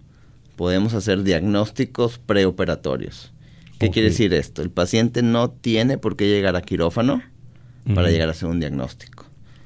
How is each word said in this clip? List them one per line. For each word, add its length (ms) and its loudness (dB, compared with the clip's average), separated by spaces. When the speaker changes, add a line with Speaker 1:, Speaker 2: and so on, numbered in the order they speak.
Speaker 1:
podemos 400 0
hacer 300 0
diagnósticos 960 0
preoperatorios. 1120 -2
¿Qué 80 0
Speaker 2:
Ok. 60 0
Speaker 1:
quiere 160 4
decir 260 2
esto? 260 -2
El 100 -4
paciente 520 0
no 280 2
tiene 480 0
por 180 -4
qué 120 0
llegar 280 2
a 60 -4
quirófano 600 0
para 140 4
Speaker 2:
Ujú. 20 4
Speaker 1:
llegar 180 2
a 40 -2
hacer 160 -6
un 100 -2
diagnóstico. 680 -8